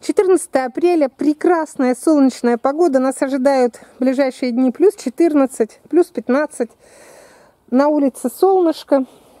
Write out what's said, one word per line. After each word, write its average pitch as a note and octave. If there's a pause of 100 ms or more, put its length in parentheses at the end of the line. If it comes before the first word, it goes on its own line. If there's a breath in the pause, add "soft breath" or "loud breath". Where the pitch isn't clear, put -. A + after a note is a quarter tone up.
Четырнадцатое F4+
апреля, D#4
прекрасная D4+
солнечная C4
погода. C#4+
Нас C4
ожидают C4
в -
ближайшие C4
дни B3+
плюс F4+
четырнадцать, C#4
плюс E4+
пятнадцать. B3+ (1000 soft breath)
На C#4
улице C#4+
солнышко. E4 (340 soft breath)